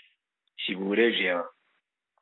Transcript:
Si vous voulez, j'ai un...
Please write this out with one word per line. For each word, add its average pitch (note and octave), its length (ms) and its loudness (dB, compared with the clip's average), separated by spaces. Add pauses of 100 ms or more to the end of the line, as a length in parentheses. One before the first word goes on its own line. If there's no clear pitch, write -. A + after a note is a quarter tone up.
(680)
Si G2+ 80 -4
vous F#2 100 -6
voulez, G#2+ 320 2
j'ai F#2 140 0
un... F2 160 -2 (760)